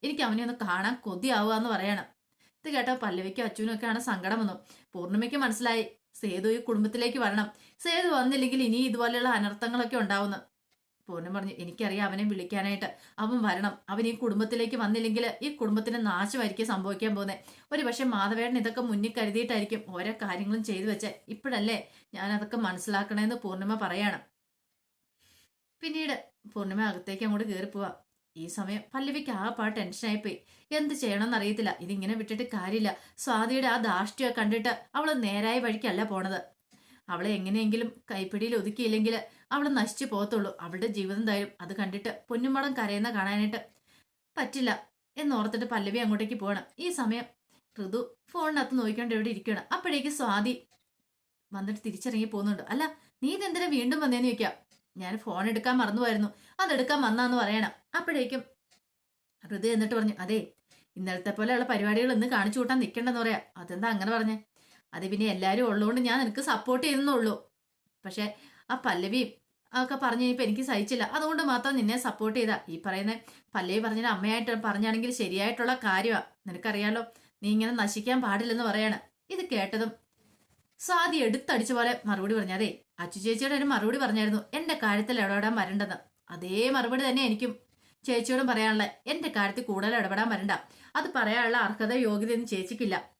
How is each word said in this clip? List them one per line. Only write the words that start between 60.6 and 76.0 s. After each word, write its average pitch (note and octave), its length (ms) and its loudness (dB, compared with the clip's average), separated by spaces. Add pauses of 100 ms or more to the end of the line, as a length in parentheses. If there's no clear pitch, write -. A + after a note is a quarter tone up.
ഇന്നലത്തെ F#3 360 -4
പോലെയുള്ള A#3 340 2
പരിപാടികൾ A3+ 480 4
ഇന്ന് A3 140 4
കാണിച്ചു G#3+ 320 2
കൂട്ടാൻ B3+ 200 2
നിൽക്കണ്ടെന്ന്" A#3+ 420 0
പറയാം. A3+ 200 0 (160)
"അതെന്താ F#3 320 -4
അങ്ങനെ G#3 220 0
പറഞ്ഞേ?" A3 280 0 (540)
"അത് E3+ 140 -6
പിന്നെ G3+ 180 0
എല്ലാവരും G3 400 2
ഉള്ളതുകൊണ്ട് G#3+ 360 2
ഞാൻ B3 180 2
നിനക്ക് A#3 220 0
സപ്പോർട്ട് B3+ 460 2
ചെയ്യുന്നുള്ളൂ. C4+ 640 2 (540)
പക്ഷേ G#3 300 -4 (360)
ആ B3+ 140 -2
പല്ലവിയും G#3 420 0 (560)
ഒക്കെ C4 120 -2
പറഞ്ഞു B3 280 0
കഴിഞ്ഞപ്പോൾ B3 200 2
എനിക്ക് G#3+ 180 2
സഹിച്ചില്ല, A#3 420 0
അതുകൊണ്ട് D#4 400 0
മാത്രം C4+ 320 2
നിന്നെ A3+ 220 2
സപ്പോർട്ട് A3 420 -2
ചെയ്താ." A3 200 2 (100)
ഈ E3 160 -8
പറയുന്ന G3+ 340 -2 (360)
പല്ലവി F#3 240 0
പറഞ്ഞ A3 260 0
അമ്മയായിട്ട് A3 580 0
പറഞ്ഞാണെങ്കിൽ A3+ 500 2
ശരിയായിട്ടുള്ള A3+ 600 0
കാര്യമാ. G#3+ 480 2 (260)